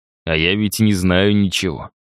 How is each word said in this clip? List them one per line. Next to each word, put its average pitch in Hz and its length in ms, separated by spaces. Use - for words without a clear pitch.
А 82 100
я 82 200
ведь 104 240
не 107 140
знаю 92 420
ничего». 92 640